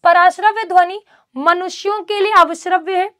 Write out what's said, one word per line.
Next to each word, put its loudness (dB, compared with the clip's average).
पराश्रव्य 2
ध्वनि 0
मनुष्यों -4
के -6
लिए 0
अविश्रव्य 0
है। -4